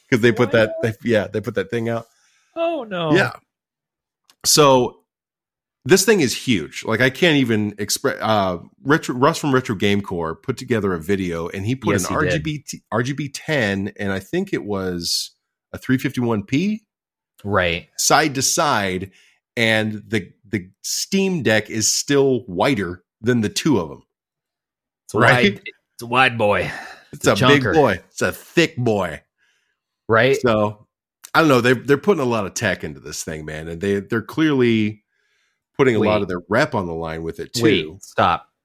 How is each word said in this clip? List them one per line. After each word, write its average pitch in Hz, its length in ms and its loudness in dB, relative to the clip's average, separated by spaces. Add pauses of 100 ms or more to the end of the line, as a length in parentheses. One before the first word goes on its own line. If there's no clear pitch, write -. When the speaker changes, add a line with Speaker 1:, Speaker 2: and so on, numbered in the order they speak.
Speaker 1:
Because 120 140 2
they 120 100 6
put 117 200 2
that, 110 280 2
Speaker 2:
What? 113 220 -4
Speaker 1:
they, 120 80 -4
yeah, 104 160 2
they 104 160 -6
put 104 140 -10
that 95 160 -4
thing 117 180 -4
out. 117 160 -4 (500)
Speaker 2:
Oh, 330 280 -4
no. 170 320 -2
Speaker 1:
Yeah. 180 160 2 (1120)
So 135 540 4 (880)
this 175 200 4
thing 214 160 4
is 123 140 0
huge. 82 500 -2
Like, 110 160 0
I 131 80 4
can't 156 280 2
even 110 420 0
express, - 420 -4
uh, 98 380 0 (240)
Retro, 147 320 0
Russ 143 240 2
from 143 160 0
Retro 127 180 0
Game 101 280 0
Core 82 340 -6
put - 220 -8
together 110 360 -2
a 85 60 -4
video, 87 500 -4
and 98 160 -8
he 117 80 -2
put - 200 -2
Speaker 2:
Yes, 90 140 -2
Speaker 1:
an - 120 -4
Speaker 2:
he 156 60 0
did. - 0 -
Speaker 1:
R 156 120 -2
G - 60 -2
B 151 160 -6
t-, - 320 -16
R 113 100 0
G 127 120 -4
B 143 140 -6
ten, 101 720 -2
and 101 140 -4
I 95 80 -4
think 180 340 -6
it 151 100 -4
was 92 680 -4 (420)
a - 60 -14
three 131 180 0
fifty-one 117 460 -2
P. 196 400 -2 (600)
Speaker 2:
Right. 90 440 0 (100)
Speaker 1:
Side 147 380 2
to 131 60 -2
side, 101 680 -2 (440)
and 110 520 0
the, 98 240 -4 (160)
the 95 220 -6 (120)
Steam 190 600 -2
Deck 110 260 2
is 107 240 -2
still 139 540 2
wider 95 560 -2 (180)
than 120 200 2
the 104 80 0
two 135 300 0
of 78 120 -6
'em. 65 120 -20 (1040)
Speaker 2:
It's - 80 -14
a 107 60 0
Speaker 1:
Right? 123 340 4
Speaker 2:
wide, - 80 -14 (320)
it's - 100 -16
a 120 40 -12
wide 123 300 2
boy. 101 340 2 (400)
Speaker 1:
It's - 160 -2
Speaker 2:
It's 113 140 4
a 131 40 4
Speaker 1:
a - 40 6
big 143 140 6
Speaker 2:
chunker. 101 120 0
Speaker 1:
boy. 139 160 6 (180)
It's - 140 -8
a 95 80 0
thick - 440 -2
boy. 101 460 -2 (880)
Speaker 2:
Right? 127 320 4
Speaker 1:
So, 107 460 0 (460)
I 151 80 4
don't 160 80 4
know. 127 120 6
They're, 127 140 4
they're 120 220 0
putting 170 260 0
a - 40 -2
lot 113 200 0
of 90 80 -10
tech 92 280 -2
into 76 160 -10
this 71 240 -14
thing, 78 220 -10
man, 78 220 -10
and 85 140 -10
they, 101 180 0
they're 104 240 -4
clearly 120 800 0 (760)
putting 131 180 0
a 104 40 0
lot 107 160 2
Speaker 2:
Wait. 104 80 0
Speaker 1:
of 92 40 -6
their 87 220 -6
rep 127 240 0
on 101 140 -4
the 82 60 -8
line 80 300 -8
with 80 160 -10
it, 78 140 -12
too. 117 100 -4
Speaker 2:
Wait, 92 400 0
stop. - 460 -2 (160)